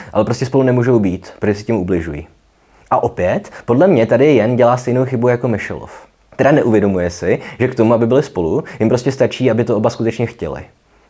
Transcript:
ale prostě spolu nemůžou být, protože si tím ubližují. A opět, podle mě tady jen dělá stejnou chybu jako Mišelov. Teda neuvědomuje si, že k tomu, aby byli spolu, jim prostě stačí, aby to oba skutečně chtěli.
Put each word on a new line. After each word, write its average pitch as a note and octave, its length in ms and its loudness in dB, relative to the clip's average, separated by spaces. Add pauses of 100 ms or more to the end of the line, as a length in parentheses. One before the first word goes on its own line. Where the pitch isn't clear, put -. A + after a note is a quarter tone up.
(120)
ale G#2+ 120 0
prostě A#2+ 220 -2
spolu C3 160 2
nemůžou B2 360 2
být, F#2+ 400 -2
protože G#2 160 0
si G#2 100 -10
tím A2+ 120 -2
ubližují. E2+ 500 -4 (640)
A B2 120 2
opět, - 480 -2 (140)
podle C3 220 2
mě B2+ 200 4
tady C3 280 4
jen A#2 220 2
dělá A#2+ 200 4
stejnou B2 280 -2
chybu B2 240 -2
jako B2 200 0
Mišelov. - 580 -8 (300)
Teda C#3 160 2
neuvědomuje G2+ 580 2
si, G2 280 -2 (200)
že B2+ 100 0
k B2+ 60 -6
tomu, A#2 200 2
aby A#2 120 2
byli B2+ 160 2
spolu, F#2 420 -4 (160)
jim A2+ 80 2
prostě B2 240 0
stačí, B2+ 380 0
aby A2+ 140 0
to G#2+ 120 0
oba A2 140 0
skutečně A#2 360 -4
chtěli. - 380 -10 (440)